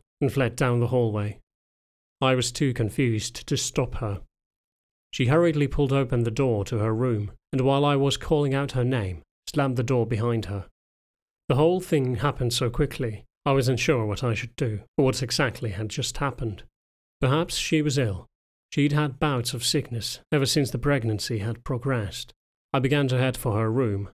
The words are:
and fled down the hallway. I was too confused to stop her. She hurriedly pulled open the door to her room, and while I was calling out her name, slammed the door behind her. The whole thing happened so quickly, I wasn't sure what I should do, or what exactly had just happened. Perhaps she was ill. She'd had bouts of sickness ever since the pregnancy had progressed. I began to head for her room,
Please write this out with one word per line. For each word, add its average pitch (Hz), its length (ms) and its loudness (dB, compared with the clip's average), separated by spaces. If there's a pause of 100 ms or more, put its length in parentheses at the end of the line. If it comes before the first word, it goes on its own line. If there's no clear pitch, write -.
(200)
and 127 140 0
fled 127 220 0
down 123 240 2
the 120 80 2
hallway. 107 520 0 (800)
I 131 120 4
was 127 180 0
too 135 220 0
confused 113 720 -2
to 139 100 0
stop - 380 -4
her. 101 260 -6 (920)
She 131 140 -2
hurriedly 147 420 4
pulled 139 240 0
open 127 320 2
the 117 80 0
door 113 340 0
to 113 140 -2
her 110 140 0
room, 110 400 0 (180)
and 131 100 0
while 135 220 4
I 143 140 4
was 139 180 2
calling 143 380 0
out 139 180 -2
her 123 140 0
name, 101 360 -2 (280)
slammed 139 260 0
the 127 80 0
door 120 240 2
behind 117 380 0
her. 101 240 -8 (800)
The 135 60 2
whole 170 260 4
thing 131 340 0
happened 127 380 0
so 123 160 0
quickly, 120 560 -4 (200)
I 139 60 2
wasn't 127 300 2
sure 123 240 2
what 104 180 -2
I 120 100 0
should - 220 -6
do, 107 260 -4 (160)
or 139 80 4
what 131 160 0
exactly 120 500 -2
had 107 180 -6
just - 280 -6
happened. 123 460 -4 (560)
Perhaps 143 360 2
she - 260 0
was 143 160 0
ill. 101 300 -2 (440)
She'd 143 220 2
had 147 260 0
bouts 131 340 0
of 120 100 -6
sickness - 560 -4 (120)
ever 143 140 2
since 139 260 2
the - 80 -4
pregnancy 113 600 0
had 110 260 -6
progressed. 120 680 -4 (400)
I 139 60 2
began 135 300 2
to 127 80 2
head 127 200 0
for 117 200 -2
her 110 120 2
room, 107 460 0